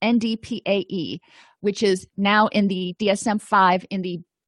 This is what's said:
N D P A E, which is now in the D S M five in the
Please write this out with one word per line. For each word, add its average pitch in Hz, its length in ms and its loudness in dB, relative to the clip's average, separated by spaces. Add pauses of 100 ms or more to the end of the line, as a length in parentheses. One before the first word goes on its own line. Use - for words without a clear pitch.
N 233 160 2
D 220 180 -2
P 226 300 -10
A 196 240 0
E, 151 300 -6 (400)
which 202 220 -4
is 196 240 0 (120)
now 208 300 4
in 196 200 0
the 185 300 -4
D 208 100 0
S 196 180 0
M 214 120 0
five 190 500 2
in 190 140 -6
the 175 160 -6 (300)